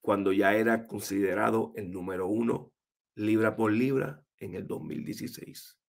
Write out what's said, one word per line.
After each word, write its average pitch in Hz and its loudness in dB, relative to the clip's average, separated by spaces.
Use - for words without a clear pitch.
cuando 98 2
ya 98 6
era 113 2
considerado 104 0
el 95 -8
número 92 -4
uno 117 -2
libra 107 2
por 110 2
libra 131 0
en - -10
el - -8
dos - -8
mil - -8
dieciséis? - -12